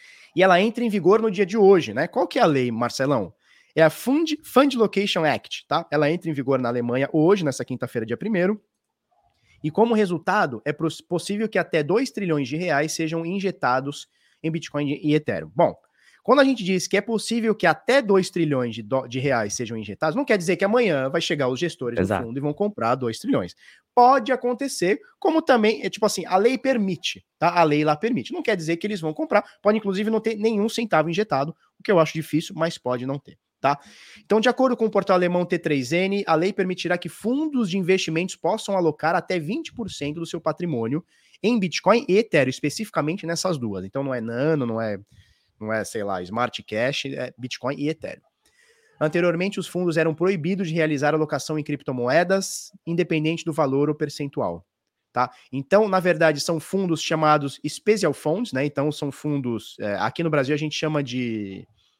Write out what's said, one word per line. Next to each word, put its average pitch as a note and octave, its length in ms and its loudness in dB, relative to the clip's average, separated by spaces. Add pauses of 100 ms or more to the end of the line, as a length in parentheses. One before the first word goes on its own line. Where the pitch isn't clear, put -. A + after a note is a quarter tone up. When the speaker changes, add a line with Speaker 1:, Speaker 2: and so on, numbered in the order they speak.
(340)
Speaker 1:
E F3 100 6
ela F3+ 160 6
entra A3+ 240 0
em A#3 40 0
vigor G3 320 4
no A3 100 0
dia G3 140 0
de F#3+ 140 -2
hoje, F#3+ 340 6
né? C3+ 140 0
Qual C4 220 -2
que C#4+ 100 -4
é B3 40 6
a G#3 40 6
lei, C3 240 2
Marcelão? A#2+ 640 -2 (400)
É D#3 80 6
a D#3+ 80 8
Fund, D4+ 540 0
Fund C4+ 300 4
Location G3 500 0
Act, - 420 -2
tá? D#3+ 240 0
Ela D3 180 2
entra E3+ 220 -2
em - 20 -4
vigor C3+ 280 0
na B2 80 -2
Alemanha B2 440 -2
hoje, E3+ 320 4
nessa B2+ 200 -2
quinta-feira, A#2+ 420 -6
dia A2+ 100 -4
primeiro. F#3+ 460 -2 (1000)
E D3+ 80 -2
como A3+ 240 2
resultado, F3+ 680 0
é D3+ 80 -2
pros-, D3+ 280 -6
possível G3+ 480 -4
que G#3+ 100 -2
até E3 240 0
dois G#3 280 0
trilhões D#3 380 -2
de C#3 80 -6
reais D#3 360 0
sejam E3 320 -4
injetados C#3+ 840 -2 (340)
em D#3+ 80 -2
Bitcoin D3 520 -4
e D3 120 4
Ethereum. F#2+ 400 -2
Bom, A#2 200 2 (480)
quando C4 180 6
a C#4 40 8
gente B3 200 0
diz F#3 220 0
que - 100 0
é G3+ 40 4
possível A3 540 -2
que G3 120 0
até A#3+ 360 4
dois F#3+ 280 2
trilhões C3+ 440 -2
de A2+ 80 -10
do-, B2+ 240 -2
de B2 120 -6
reais B2 360 0
sejam A#2 220 -8
injetados, A2 400 -4
não C#4+ 80 -2
quer A3 120 2
dizer F3 200 -2
que G3 80 0
amanhã G3 440 2
vai E3+ 120 -2
chegar D3 280 -2
os B2+ 100 -2
gestores B2+ 400 -4
Speaker 2:
Exato. F#2+ 240 0
Speaker 1:
do A#2 60 -8
fundo A#2+ 100 -8
e - 20 -6
vão D3 120 -2
comprar C#3 440 -2
dois A#2+ 220 -4
trilhões. C#3 360 -2 (400)
Pode B3 360 6
acontecer, B3 720 -2 (180)
como D#4+ 220 2
também, A3+ 420 4
é F#3+ 60 -4
tipo - 160 -2
assim, G3 220 -2
a F3+ 100 0
lei A#3+ 220 4
permite, G#3+ 640 -2 (140)
tá? F3 200 2
A E3+ 40 6
lei D3+ 200 4
lá D3+ 140 4
permite. G3+ 360 -2
Não F4 100 -6
quer A3+ 120 0
dizer E3 220 -2
que E3+ 100 -6
eles G#3 140 -6
vão D#3 140 -4
comprar, C#4+ 280 0 (200)
pode G#3+ 160 4
inclusive G3+ 320 -2
não A3 100 2
ter A3+ 160 -2
nenhum G#3+ 320 2
centavo E3 400 0
injetado, E3 480 -2 (220)
o - 40 -20
que - 80 -2
eu F#3+ 80 6
acho D#3 140 4
difícil, D#3+ 460 -4
mas E3 180 -2
pode B2 300 -4
não C3+ 120 -4
ter, - 200 -18 (200)
tá? C#3 200 0 (440)
Então, G#3 160 2
de A3+ 120 4
acordo B3 260 2
com A3+ 80 0
o A3 60 0
portal G3 260 2
alemão F3+ 300 2
T F3+ 120 -2
três C#3+ 340 -2
N, G3 340 0
a E3 80 2
lei F3 180 2
permitirá F3+ 460 -2
que F3 100 -10
fundos B3+ 640 -2
de F#3+ 80 -2
investimentos F3+ 580 0
possam G3+ 400 -2
alocar D#3+ 380 0
até F3+ 240 -2
vinte G#3+ 340 -6
por A3 180 -10
cento D3 300 -8
do E3 60 -8
seu E3 160 -10
patrimônio D3+ 600 -2 (400)
em A#3 160 2
Bitcoin F#3+ 480 2
e F#3 120 4
Ethereum, D3+ 320 2
especificamente D#3 760 -4
nessas E3+ 300 -2
duas. G#2 260 -6
Então, C#3 220 -6
não C3+ 80 -4
é B2 80 -4
Nano, B2+ 460 -2
não A2+ 120 -4
é, G#2+ 200 -4 (600)
não G#2+ 140 -6
é, A2 120 0
sei G#2+ 200 -6
lá, G2 160 -4
Smart A2+ 420 -4
Cash, B2 440 -4
é C3+ 320 -8
Bitcoin B2+ 400 -8
e C#3+ 100 -2
Ethereum. - 320 -8 (800)
Anteriormente, F3 640 0
os F3+ 60 -8
fundos F3 320 -2
eram D#3+ 160 2
proibidos F3+ 540 0
de D#3 60 -4
realizar D3+ 380 2
alocação D#3 460 -2
em D3+ 40 -4
criptomoedas, D3 1080 0 (140)
independente E3 580 -2
do E3 80 -4
valor C#3+ 380 2
ou D3 40 -2
percentual, C#3 720 -6 (480)
tá? B2 180 0 (220)
Então, F#3 340 2
na F#3 140 2
verdade, D#3+ 400 2
são E3+ 180 -2
fundos F3+ 440 -2
chamados D3+ 680 2
Special F#3 460 0
Funds, F#3 400 -4
né? C3+ 100 0
Então, D3 260 -2
são C#3+ 220 -6
fundos, C3 680 -4
é, G#2 160 -4
aqui A2 260 -2
no E3 80 0
Brasil C#3+ 240 0
a D3 40 -2
gente D3+ 160 -4
chama D#3 300 -2
de, A2+ 640 -6 (320)